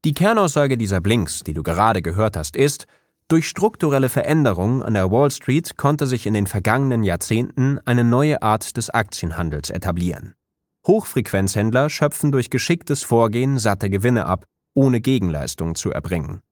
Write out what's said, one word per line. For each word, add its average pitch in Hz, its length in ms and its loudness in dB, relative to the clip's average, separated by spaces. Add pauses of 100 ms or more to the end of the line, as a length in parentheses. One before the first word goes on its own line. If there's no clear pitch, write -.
Die 151 100 0
Kernaussage 165 640 2
dieser 98 220 0
Blinks, 101 440 0
die 82 80 -8
du 78 100 -6
gerade 95 380 2
gehört 95 360 -2
hast, 78 200 -8
ist, 143 300 0 (420)
durch 165 200 2
strukturelle 143 600 0
Veränderungen 123 760 0
an 113 120 -2
der 95 160 2
Wall 135 200 4
Street - 460 -2
konnte 147 300 0
sich 127 200 -4
in 107 80 0
den 101 120 2
vergangenen 117 560 0
Jahrzehnten 123 840 0
eine 120 200 2
neue 135 380 2
Art 107 340 -2
des 117 140 -6
Aktienhandels 85 800 -4
etablieren. 87 640 -4 (520)
Hochfrequenzhändler 117 1040 0
schöpfen 147 400 0
durch 131 180 0
geschicktes 147 540 -2
Vorgehen 120 560 2
satte 101 320 0
Gewinne 107 360 2
ab, 92 200 -2 (280)
ohne 131 260 4
Gegenleistung 82 760 -2
zu - 160 -6
erbringen. 87 500 -6 (120)